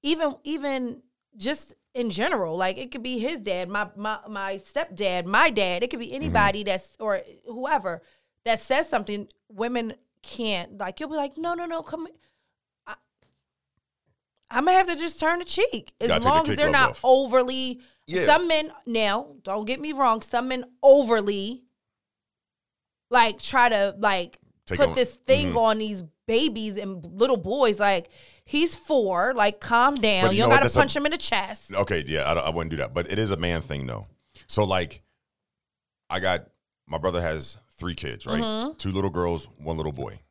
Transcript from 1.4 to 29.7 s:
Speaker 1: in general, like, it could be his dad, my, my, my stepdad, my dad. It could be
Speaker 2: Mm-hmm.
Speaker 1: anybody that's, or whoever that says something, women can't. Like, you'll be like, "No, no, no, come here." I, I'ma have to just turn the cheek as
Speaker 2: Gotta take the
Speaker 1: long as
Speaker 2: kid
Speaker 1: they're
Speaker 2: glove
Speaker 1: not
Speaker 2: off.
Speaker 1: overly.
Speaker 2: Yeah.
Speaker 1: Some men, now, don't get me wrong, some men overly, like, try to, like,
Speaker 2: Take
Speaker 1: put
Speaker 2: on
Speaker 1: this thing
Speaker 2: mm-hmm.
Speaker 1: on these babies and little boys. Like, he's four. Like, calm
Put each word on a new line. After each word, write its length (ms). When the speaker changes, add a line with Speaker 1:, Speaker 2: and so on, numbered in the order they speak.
Speaker 1:
in 180
general, 460
like, 220
it 120
could 120
be 160
his 220
dad, 280
my, 280
my, 220
my 280
stepdad, 720
my 240
dad. 320
It 80
could 100
be 60
Speaker 2:
Mm-hmm. 80
Speaker 1:
anybody 480
that's, 260
or 200
whoever 560
that 180
says 260
something, 400
women 460
can't. 560
Like, 220
you'll 100
be 60
like, 200
"No, 180
no, 120
no, 160
come 240
here." 80
I, 80
I'ma 220
have 160
to 80
just 240
turn 200
the 40
cheek 560
as 80
Speaker 2:
Gotta 120
take 20
the 60
Speaker 1:
long 140
as 60
Speaker 2:
kid 100
Speaker 1:
they're 120
Speaker 2:
glove 100
Speaker 1:
not 100
Speaker 2:
off. 140
Speaker 1:
overly. 760
Speaker 2:
Yeah. 200
Speaker 1:
Some 220
men, 240
now, 480
don't 220
get 140
me 120
wrong, 300
some 260
men 160
overly, 800
like, 300
try 280
to, 300
like, 400
Speaker 2:
Take 120
Speaker 1:
put 100
Speaker 2:
on 60
Speaker 1:
this 200
thing 340
Speaker 2:
mm-hmm. 100
Speaker 1:
on 200
these 240
babies 500
and 280
little 160
boys. 420
Like, 300
he's 300
four. 600
Like, 260
calm 360